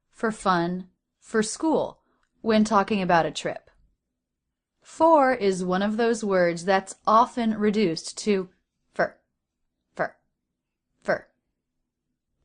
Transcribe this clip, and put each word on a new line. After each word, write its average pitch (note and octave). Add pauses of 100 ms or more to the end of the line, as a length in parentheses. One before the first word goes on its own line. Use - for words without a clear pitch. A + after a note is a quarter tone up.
(100)
for A3
fun, F#3 (320)
for -
school A3 (400)
when G#3+
talking G#3
about F3
a D#3
trip. - (1120)
For D#4
is F#3+
one F3+
of G#3+
those A#3
words F3
that's G3 (100)
often A3+
reduced G#3
to F#3+ (440)
fur, - (800)
fur, - (840)
fur. - (1200)